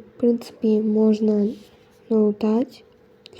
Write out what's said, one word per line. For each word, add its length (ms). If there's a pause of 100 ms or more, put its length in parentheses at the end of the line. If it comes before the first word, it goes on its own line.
(160)
принципі, 640
можна 680 (640)
налутати. 720 (580)